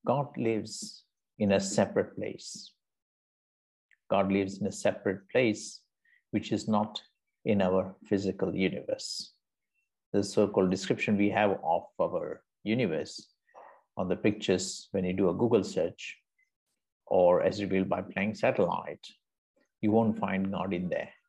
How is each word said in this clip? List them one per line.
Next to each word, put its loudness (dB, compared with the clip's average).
God 0
lives -4
in 4
a 6
separate 0
place. -10
God 2
lives 0
in -2
a -2
separate -2
place, -2
which -2
is -4
not 0
in 2
our 2
physical 0
universe. -4
The 2
so-called 2
description 0
we 4
have 2
of -2
our -4
universe -2
on -4
the 0
pictures, -2
when -2
you 0
do 2
a 2
Google 2
search, -6
or 6
as 0
revealed 0
by -2
Planck -4
satellite, 0
you 2
won't 2
find -2
God -4
in -4
there. -4